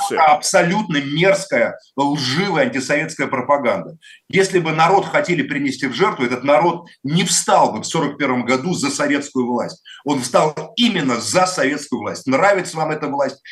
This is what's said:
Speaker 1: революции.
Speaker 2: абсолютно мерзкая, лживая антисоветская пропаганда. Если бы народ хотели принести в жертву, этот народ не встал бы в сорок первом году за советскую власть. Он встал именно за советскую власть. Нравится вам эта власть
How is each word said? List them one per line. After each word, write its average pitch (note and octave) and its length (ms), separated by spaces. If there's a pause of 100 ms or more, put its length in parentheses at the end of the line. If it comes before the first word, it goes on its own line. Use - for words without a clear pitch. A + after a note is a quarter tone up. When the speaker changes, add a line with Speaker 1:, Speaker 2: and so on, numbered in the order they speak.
Speaker 1:
революции. A#2+ 80
Speaker 2:
абсолютно E3+ 840
мерзкая, C#3+ 760 (200)
лживая C#3+ 680
антисоветская D3 600
пропаганда. B2+ 720 (320)
Если F#3+ 300
бы D#3+ 120
народ E3+ 340
хотели D#3 380
принести C#3 440
в A#2+ 60
жертву, D#3 300
этот B2 220
народ D#3+ 420 (160)
не E3+ 220
встал - 480
бы - 80
в - 40
сорок D3+ 320
первом B2+ 280
году C3+ 280
за C3+ 160
советскую C#3 580
власть. A2 360 (220)
Он C#3 160
встал - 560
именно D#3+ 420
за - 260
советскую C#3 540
власть. G2+ 260
Нравится E3+ 520
вам D#3 140
эта D3+ 160
власть C3+ 340 (100)